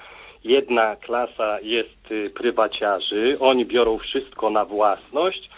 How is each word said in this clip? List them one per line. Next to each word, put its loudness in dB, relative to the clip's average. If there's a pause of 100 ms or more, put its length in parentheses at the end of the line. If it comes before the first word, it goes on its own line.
(420)
Jedna 2
klasa -4
jest, -6
y, -4
prywaciarzy, 0
oni 4
biorą 2
wszystko -4
na 0
własność, -2